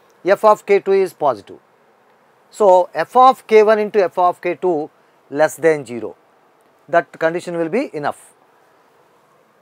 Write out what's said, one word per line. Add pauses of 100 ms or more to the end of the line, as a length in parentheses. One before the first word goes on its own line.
(260)
f
of
K
two
is
positive. (920)
So
f
of
K
one
into
f
of
K
two (400)
less
than
zero, (720)
that
condition
will
be
enough. (1300)